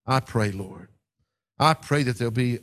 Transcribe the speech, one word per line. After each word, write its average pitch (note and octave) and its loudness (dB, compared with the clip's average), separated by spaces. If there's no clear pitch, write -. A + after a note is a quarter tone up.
I C3 2
pray, G#2+ 0
Lord, F#2+ -10
I D#3 4
pray C#3+ 0
that B2 -2
there'll A#2 -2
be A#2+ 0